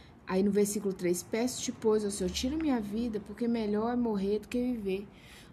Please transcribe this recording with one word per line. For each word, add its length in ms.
Aí 160
no 100
versículo 420
três, 280
"Peço-te, 520
pois, 320
ó 40
Senhor, 200
tira 260
minha 240
vida, 400
porque 300
melhor 420
é 60
morrer 420
do 80
que 140
viver." 440